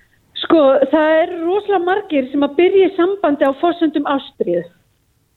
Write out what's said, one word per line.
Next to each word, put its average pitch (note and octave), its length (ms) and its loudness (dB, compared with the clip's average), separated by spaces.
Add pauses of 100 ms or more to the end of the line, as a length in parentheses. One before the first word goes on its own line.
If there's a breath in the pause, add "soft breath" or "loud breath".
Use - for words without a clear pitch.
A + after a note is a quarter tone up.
(360 soft breath)
Sko, E4 260 2 (240)
það D#4 260 2
er F4 220 0
rosalega F#4 500 -2
margir F4 440 -2
sem C#4+ 140 -2
að C#4+ 140 -2
byrja F#4+ 320 4
í - 80 -12
sambandi E4+ 500 0
á C4+ 80 2
forsendum D#4+ 540 -2
ástríðu F3 560 -4 (720)